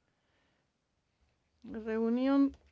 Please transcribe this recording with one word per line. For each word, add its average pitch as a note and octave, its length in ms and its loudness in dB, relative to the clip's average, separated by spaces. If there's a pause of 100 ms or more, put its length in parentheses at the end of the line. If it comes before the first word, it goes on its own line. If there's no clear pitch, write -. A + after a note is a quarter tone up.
(1600)
reunión A#3 960 0 (140)